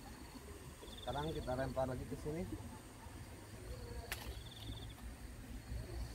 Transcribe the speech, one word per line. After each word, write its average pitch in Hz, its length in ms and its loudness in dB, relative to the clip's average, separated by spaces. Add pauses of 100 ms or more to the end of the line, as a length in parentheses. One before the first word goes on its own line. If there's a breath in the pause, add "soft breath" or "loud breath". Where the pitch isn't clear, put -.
(1000)
Sekarang 143 300 4
kita 127 240 4
lempar 131 320 8
lagi 123 160 4
ke - 160 0
sini. 156 240 4 (3750)